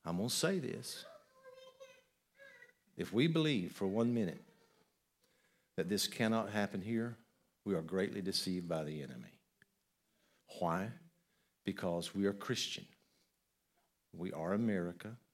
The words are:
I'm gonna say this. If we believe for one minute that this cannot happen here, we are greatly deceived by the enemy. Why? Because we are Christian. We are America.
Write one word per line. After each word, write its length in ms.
I'm 120
gonna 120
say 300
this. 440
If 160
we 160
believe 440
for 160
one 260
minute 280
that 140
this 180
cannot 440
happen 300
here, 360
we 80
are 80
greatly 400
deceived 480
by 140
the 180
enemy. 320
Why? 300
Because 480
we 120
are 80
Christian. 520
We 160
are 220
America. 600